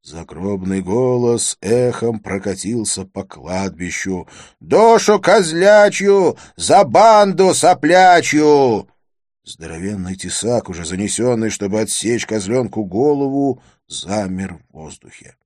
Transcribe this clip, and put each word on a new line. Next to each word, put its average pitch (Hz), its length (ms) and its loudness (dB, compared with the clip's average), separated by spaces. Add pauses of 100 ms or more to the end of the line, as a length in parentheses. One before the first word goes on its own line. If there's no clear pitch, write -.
Загробный 92 760 -8
голос 120 800 -2
эхом 117 580 -2
прокатился 98 880 -8
по - 180 -14
кладбищу. 90 1040 -8 (320)
"Душу 208 600 4
козлячью 196 1200 4 (180)
за 175 280 4
банду 190 720 4
соплячью!" 151 1300 4 (560)
Здоровенный 92 720 -10
тесак, 104 540 -6
уже 82 160 -12
занесенный, 107 640 -2
чтобы 104 320 -4
отсечь 110 460 -4
козленку 110 580 -4
голову, 139 760 -2 (240)
замер 92 720 -8 (100)
в - 40 -20
воздухе. - 640 -20 (100)